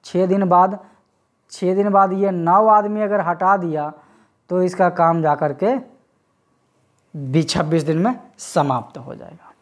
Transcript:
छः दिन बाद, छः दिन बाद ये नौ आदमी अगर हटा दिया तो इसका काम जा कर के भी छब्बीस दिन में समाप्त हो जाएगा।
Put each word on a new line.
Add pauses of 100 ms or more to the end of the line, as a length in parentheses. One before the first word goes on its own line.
छः
दिन
बाद, (720)
छः
दिन
बाद
ये
नौ
आदमी
अगर
हटा
दिया (560)
तो
इसका
काम
जा
कर
के (1160)
भी
छब्बीस
दिन
में (180)
समाप्त
हो
जाएगा।